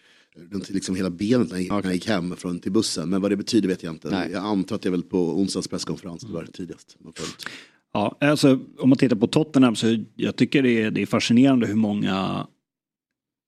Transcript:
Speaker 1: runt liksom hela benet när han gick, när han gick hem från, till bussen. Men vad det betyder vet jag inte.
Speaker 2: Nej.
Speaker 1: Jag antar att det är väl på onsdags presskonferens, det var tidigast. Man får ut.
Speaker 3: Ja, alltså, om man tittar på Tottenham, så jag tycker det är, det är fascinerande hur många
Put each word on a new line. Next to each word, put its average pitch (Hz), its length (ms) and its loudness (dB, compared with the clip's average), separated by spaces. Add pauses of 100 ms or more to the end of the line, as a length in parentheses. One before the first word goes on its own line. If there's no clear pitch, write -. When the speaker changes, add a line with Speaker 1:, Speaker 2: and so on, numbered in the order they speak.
(520)
Speaker 1:
runt 95 180 -8
liksom 95 260 -4
hela 92 140 -2
benet 104 380 0
när 92 60 -10
han 92 80 -4
gick, 90 80 -4
när 101 120 -2
han 92 100 -2
gick 90 160 -4
hem 90 280 -2
från, 90 240 -8
till - 120 -6
bussen. 92 380 -2
Men 95 120 0
vad 101 80 0
det 101 60 2
betyder 101 320 0
vet 92 140 -2
jag 85 120 -10
inte. 76 160 -12
Speaker 2:
Nej. 87 220 -4
Speaker 1:
Jag 92 120 -8
antar 104 320 -2
att 92 60 -12
det 107 60 -4
är - 20 0
väl 90 120 -2
på 82 360 -2
onsdags 95 300 -2
presskonferens, 85 540 -10
det 107 100 -14
var 82 200 -10
tidigast. - 520 -16
Man 82 120 -20
får - 100 -10
ut. - 200 -14 (460)
Speaker 3:
Ja, 104 280 -2
alltså, 143 380 4 (200)
om 131 100 4
man 135 100 8
tittar 123 180 4
på 107 100 4
Tottenham, 131 500 4
så 113 200 2 (200)
jag 110 200 -2
tycker 135 260 2
det 120 200 2
är, 110 80 0
det 101 120 -2
är 101 40 0
fascinerande 123 600 4
hur 98 80 -2
många 98 720 -2 (1000)